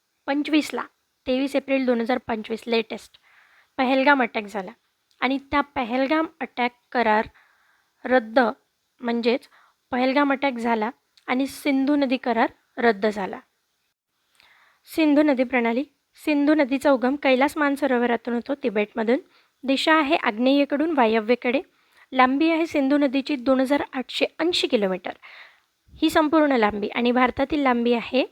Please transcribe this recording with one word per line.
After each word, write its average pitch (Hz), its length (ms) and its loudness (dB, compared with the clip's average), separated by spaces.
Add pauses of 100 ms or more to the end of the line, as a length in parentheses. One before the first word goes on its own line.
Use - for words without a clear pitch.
(260)
पंचवीसला, 285 560 -2 (440)
तेवीस 269 300 0
एप्रिल 269 300 0
दोन 240 140 2
हजार 254 180 -2
पंचवीस, 220 480 -8
लेटेस्ट 226 520 -4 (580)
पहलगाम 269 460 2
अटॅक 220 220 -4
झाला 196 260 -10 (500)
आणि 269 180 -2
त्या 285 220 -2
पहलगाम 269 640 -2 (140)
अटॅक 247 300 -4 (220)
करार 226 340 0 (800)
रद्द, 240 340 2 (600)
म्हणजेच 233 480 -2 (420)
पहलगाम 262 420 2
अटॅक 277 200 -2
झाला 233 380 -2 (360)
आणि 254 200 0
सिंधू 269 500 0
नदी 269 200 0
करार 240 340 0 (280)
रद्द 226 280 0
झाला. 208 340 -6 (1600)
सिंधू 302 260 4
नदी 262 220 2
प्रणाली, 240 400 -2 (300)
सिंधू 294 400 2
नदीचा 277 360 2
उगम 254 260 2
कैलास 269 400 2
मानसरोवरातून 254 800 -2
होतो, 240 200 -4
तिबेटमधून. 220 640 -2 (440)
दिशा 269 320 2
आहे 311 220 2
आग्नेयेकडून 277 720 0
वायव्येकडे. 240 720 0 (520)
लांबी 269 380 2
आहे 330 160 0
सिंधू 285 320 0
नदीची 277 380 -2
दोन 254 240 0
हजार 277 220 0 (100)
आठशे - 340 -4 (140)
ऐंशी 349 260 -2
किलोमीटर. 202 440 -2 (920)
ही 311 80 2
संपूर्ण 302 420 2
लांबी 208 360 0
आणि 240 240 0
भारतातील 269 480 0
लांबी 240 320 2
आहे 254 400 0